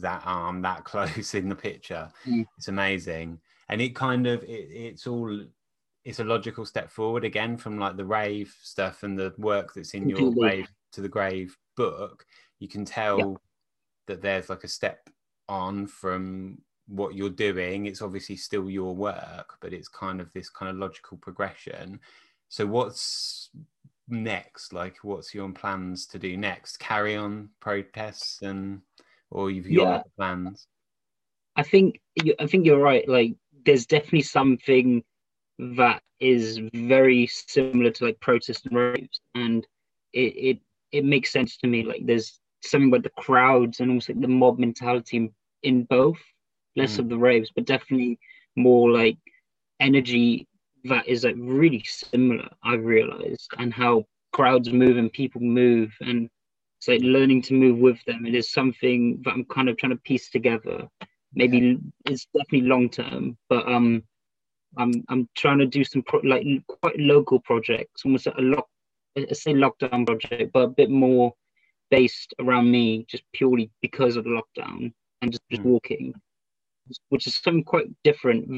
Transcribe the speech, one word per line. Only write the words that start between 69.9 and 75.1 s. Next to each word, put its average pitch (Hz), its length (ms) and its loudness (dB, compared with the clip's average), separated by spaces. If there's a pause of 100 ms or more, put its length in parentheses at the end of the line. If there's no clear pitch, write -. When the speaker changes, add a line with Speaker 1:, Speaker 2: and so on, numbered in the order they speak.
Speaker 2:
project, 117 480 -4
but 127 100 6
a 117 40 2
bit 131 220 4
more 127 440 4 (560)
based - 500 2
around 123 320 4
me, 113 380 2
just - 140 -10 (100)
purely 123 360 2 (120)
because 123 340 0
of 113 80 -4
the 127 60 -6
lockdown - 640 -6 (280)